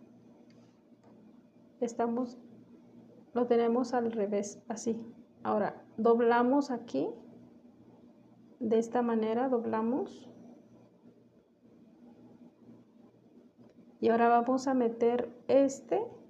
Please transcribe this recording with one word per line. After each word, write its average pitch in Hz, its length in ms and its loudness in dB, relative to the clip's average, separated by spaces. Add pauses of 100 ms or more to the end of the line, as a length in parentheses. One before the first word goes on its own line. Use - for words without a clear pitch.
(1800)
Estamos, 233 580 -4 (960)
lo 123 120 0
tenemos 233 460 2
al 233 200 0
revés, 208 560 -4
así. 220 300 -4 (440)
Ahora, 202 420 -2 (140)
doblamos 240 720 4
aquí 269 400 -4 (1500)
de 226 180 2
esta 233 240 0
manera, 226 480 0
doblamos. 226 800 -2 (3750)
Y 226 80 0
ahora 233 200 4
vamos 240 380 2
a 277 60 0
meter 240 580 0 (180)
este 277 540 2 (280)